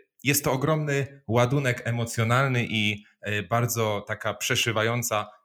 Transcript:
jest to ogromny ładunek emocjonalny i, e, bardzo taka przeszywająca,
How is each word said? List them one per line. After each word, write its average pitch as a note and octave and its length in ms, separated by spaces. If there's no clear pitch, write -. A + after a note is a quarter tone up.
jest C#3+ 220
to D3 80
ogromny C#3+ 760
ładunek B2 580
emocjonalny A#2+ 840
i, G#2 340
e, G#2 220
bardzo A#2 640
taka G#2 260
przeszywająca, A2+ 920